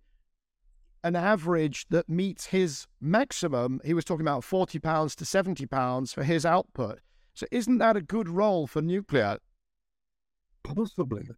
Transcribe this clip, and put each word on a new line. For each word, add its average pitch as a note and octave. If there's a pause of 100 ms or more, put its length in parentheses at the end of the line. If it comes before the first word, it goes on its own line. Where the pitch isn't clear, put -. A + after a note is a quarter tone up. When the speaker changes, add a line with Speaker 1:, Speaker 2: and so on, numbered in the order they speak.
(1040)
Speaker 1:
an F3
average E3+
that E3
meets F3+
his F3+ (140)
maximum. C#3+
He D3+
was E3
talking D#3+
about C#3+
forty F#3
pounds D#3
to D#3
seventy F#3
pounds B2+
for -
his D#3+
output. D#3+ (340)
So -
isn't A#3+
that A3+
a F#3+
good F#3+
role F3+
for D#3
nuclear? D3 (1200)
Speaker 2:
Possibly, C#3+ (100)